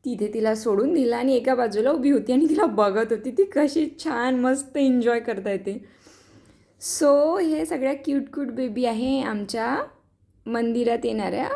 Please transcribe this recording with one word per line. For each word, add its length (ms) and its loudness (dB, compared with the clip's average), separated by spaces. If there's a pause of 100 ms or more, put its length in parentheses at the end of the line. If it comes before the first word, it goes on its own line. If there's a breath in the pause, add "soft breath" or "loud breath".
तिथे 300 -4
तिला 200 0
सोडून 400 0
दिलं 220 2
आणि 200 2
एका 180 2
बाजूला 360 0
उभी 200 2
होती 220 2
आणि 160 4
तिला 180 2
बघत 440 2
होती, 200 -4
ती 140 2
कशी 440 0 (160)
छान 300 0
मस्त 420 0
एन्जॉय 440 2
करता 300 -6
येते. 340 -6 (1160 soft breath)
So 380 4
हे 280 -2
सगळ्या 280 -2
क्यूट 280 -2 (120)
क्यूट 120 -6
बेबी 380 -4
आहे 380 -2
आमच्या 560 -4 (680)
मंदिरात 580 0
येणाऱ्या. 520 -2